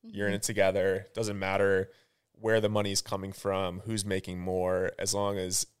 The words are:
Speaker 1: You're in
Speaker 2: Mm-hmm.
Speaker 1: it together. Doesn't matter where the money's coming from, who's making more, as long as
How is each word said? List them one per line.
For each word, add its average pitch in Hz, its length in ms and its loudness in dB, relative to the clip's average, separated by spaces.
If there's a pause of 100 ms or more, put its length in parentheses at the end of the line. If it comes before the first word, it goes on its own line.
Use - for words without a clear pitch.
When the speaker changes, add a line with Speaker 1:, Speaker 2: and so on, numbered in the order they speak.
Speaker 1:
You're 104 260 -4
in 98 40 2
Speaker 2:
Mm-hmm. 101 60 0
Speaker 1:
it 104 60 -6
together. 95 680 2
Doesn't 107 240 -4
matter 95 520 2 (440)
where 110 260 2
the 104 100 2
money's 101 320 0
coming 95 320 -6
from, 95 480 -2
who's 107 220 -4
making 95 360 -4
more, 92 580 0
as 98 160 -4
long 101 240 0
as 92 300 -2 (120)